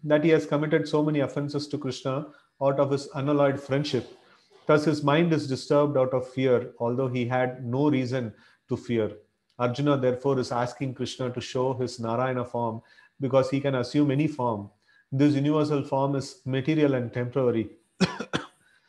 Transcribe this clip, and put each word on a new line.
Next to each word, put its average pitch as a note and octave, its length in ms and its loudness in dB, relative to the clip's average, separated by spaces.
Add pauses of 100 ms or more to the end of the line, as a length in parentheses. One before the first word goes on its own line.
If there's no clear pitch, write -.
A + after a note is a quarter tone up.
that D3+ 200 4
he E3 60 6
has D#3 160 4
committed D3+ 420 0
so D3+ 140 2
many D3+ 180 0
offenses C#3+ 480 -4
to C#3+ 100 -6
Krishna C3+ 480 -4 (360)
out C#3 180 2
of C3 100 2
his C#3 240 -2
unalloyed C#3 460 2
friendship. C3+ 580 -2 (520)
Thus, D3+ 140 6
his D3+ 180 0
mind D#3+ 300 4
is C#3 160 0
disturbed C#3+ 480 2
out C3 160 2
of B2+ 200 -2
fear, C3 460 2
although B2 300 -2
he B2 180 -2
had B2+ 380 -2
no C3 260 2
reason B2+ 420 -2 (360)
to B2 80 -2
fear. A2+ 340 -2 (480)
Arjuna, C3+ 380 0
therefore, B2+ 420 0
is B2 140 -4
asking B2 420 -4
Krishna B2 360 -6
to B2 100 -8
show B2+ 340 -2
his A#2+ 240 -6
Narayana A#2+ 460 -2
form A#2 360 -6 (400)
because C3 300 2
he C#3 100 0
can C3+ 140 -2
assume C#3 380 2
any D3 160 2
form. A2+ 420 -6 (400)
This C#3+ 240 4
universal D3 480 2
form C#3 320 -2
is - 300 -6
material C#3 500 2
and A#2+ 180 -4
temporary. B2 580 0 (300)
<coughs> - 80 2 (800)